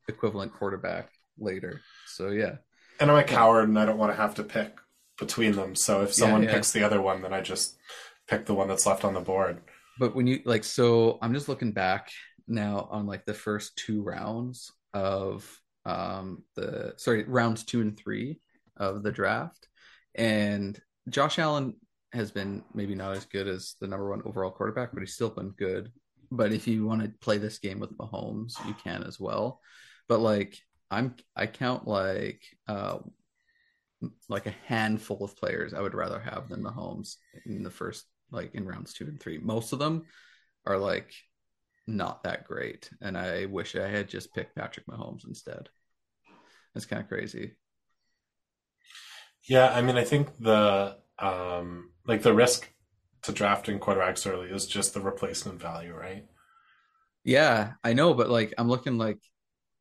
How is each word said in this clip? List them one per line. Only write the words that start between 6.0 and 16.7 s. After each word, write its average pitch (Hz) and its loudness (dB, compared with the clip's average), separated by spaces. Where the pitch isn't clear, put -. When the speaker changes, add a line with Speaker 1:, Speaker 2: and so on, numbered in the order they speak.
Speaker 2:
if 101 2
Speaker 1:
Yeah, - -4
Speaker 2:
someone 107 8
Speaker 1:
yeah. 110 2
Speaker 2:
picks 104 4
the 107 4
other 104 6
one, 95 2
then 92 -6
I 95 0
just - -4
pick - 0
the 107 2
one 98 2
that's 95 2
left 98 2
on 98 2
the 90 -2
board. 90 0
Speaker 1:
But 123 2
when 123 4
you, 131 2
like, 113 2
so 117 6
I'm 113 0
just 143 -4
looking 120 -2
back 95 0
now 104 -2
on, 104 -4
like, 98 -8
the 107 -4
first - -6
two 107 -4
rounds 113 -6
of, 98 -4
um, 92 -6
the, - -6